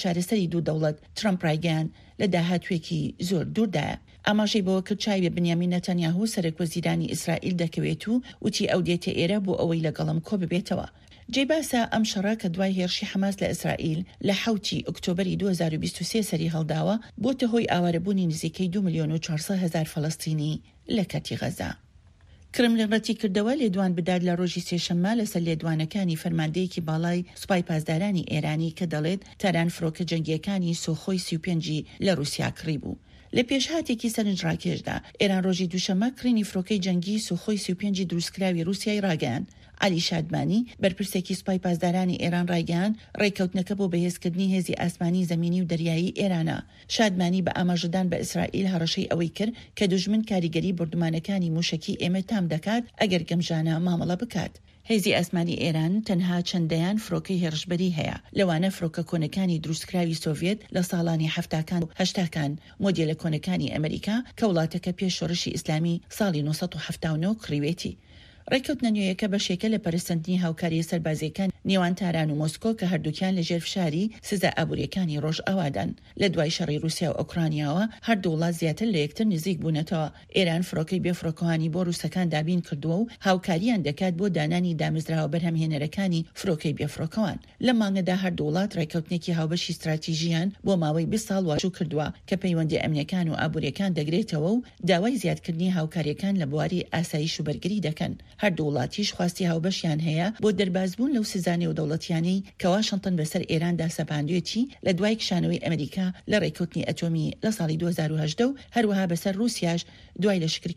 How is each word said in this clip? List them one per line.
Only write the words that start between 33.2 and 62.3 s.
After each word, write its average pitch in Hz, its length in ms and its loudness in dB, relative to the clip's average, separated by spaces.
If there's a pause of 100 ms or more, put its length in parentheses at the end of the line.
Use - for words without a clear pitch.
لە 240 140 6
پێشهاتێکی 262 680 -2
سەرنج 202 320 0
ڕاکێشدا، - 500 -2 (240)
ئێران 190 240 4
ڕۆژی 185 260 0
دووشەممە 185 460 0
کڕینی 226 320 2
فڕۆکەی 190 360 -2
جەنگی 190 420 0
سوخۆی 196 360 -2
سی - 80 -2
و 180 100 -4
پێنجی 190 300 -2
دروستکراوی 175 560 -2
رووسیای 208 400 -2
ڕاگەیاند. 151 400 0 (380)
علی 180 140 2
شادمانی، 165 680 0 (140)
بەرپرسێکی 190 580 -2
سوپای 185 260 -2
پازدارانی 180 560 2
ئێران، 175 300 0
ڕایگەیاند، 170 460 0 (240)
ڕێکەوتنەکە 190 580 0
بۆ 202 140 2
بەهێزکردنی 175 600 0
هێزی 185 280 0
ئاسمانی، 175 480 0
زەمینی 170 320 2
و 170 100 0
دەریایی 165 480 0
ئێرانە. 165 380 0 (380)
شادمانی 185 500 2
بە - 120 2
ئاماژەدان 180 540 2
بە 170 100 0
ئیسرائیل 180 520 0
هەڕەشەی 165 380 0
ئەوەی 165 260 2
کرد 220 160 0 (240)
کە - 140 2
دوژمن 196 380 2
کاریگەری 170 480 0
بردومانەکانی 165 800 0
موشەکی 170 460 -2
ئێمە 180 280 2
تام 202 240 2
دەکات، 208 300 0 (180)
ئەگەر 185 280 4
گەمژانە 160 460 2 (100)
مامەڵە 175 360 2
بکات. 226 320 -4 (360)
هێزی 208 280 4
ئاسمانی 170 460 0
ئێران 160 300 2 (140)
تەنها 180 300 2 (120)
چەندەیان 170 540 0
فڕۆکەی 175 400 -2
هێرشبەری 175 540 0
هەیە، - 200 -2 (200)
لەوانە 185 380 4
فڕۆکە 165 340 -4
کۆنەکانی 165 540 0
دروستکراوی 160 600 -2
سۆڤێت 165 360 0 (160)
لە 185 140 2
ساڵانی 165 460 2
هەفتاکان 170 480 -2
و 160 160 -4
هەشتاکان، 170 520 0 (320)